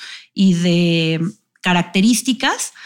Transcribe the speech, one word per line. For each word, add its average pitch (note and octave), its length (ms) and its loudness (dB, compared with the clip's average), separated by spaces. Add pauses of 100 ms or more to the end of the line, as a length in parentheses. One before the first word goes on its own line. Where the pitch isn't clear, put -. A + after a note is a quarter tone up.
(320)
y F#3+ 220 4
de E3+ 680 0 (400)
características A3 1120 0 (140)